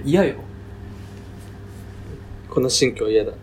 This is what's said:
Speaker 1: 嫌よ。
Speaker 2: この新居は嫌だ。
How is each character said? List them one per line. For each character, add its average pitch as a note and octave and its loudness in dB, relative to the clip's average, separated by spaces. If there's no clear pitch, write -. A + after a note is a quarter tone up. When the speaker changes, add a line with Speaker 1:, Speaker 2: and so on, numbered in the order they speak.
Speaker 1:
嫌 E3+ 6
よ。 C#3 2
Speaker 2:
こ - 4
の B2+ 4
新 B2 4
居 A2+ 0
は G#2+ 4
嫌 A2 6
だ。 - -2